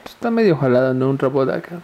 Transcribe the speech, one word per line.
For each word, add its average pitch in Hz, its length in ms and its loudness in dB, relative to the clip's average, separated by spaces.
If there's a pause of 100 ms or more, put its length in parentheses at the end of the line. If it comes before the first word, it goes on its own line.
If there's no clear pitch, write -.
pues, - 140 -20
está 233 160 -6
medio 220 240 2
jalada, 131 380 2
¿no? 131 160 0
Un 135 100 -2
robot 135 300 0
acá". 170 340 -8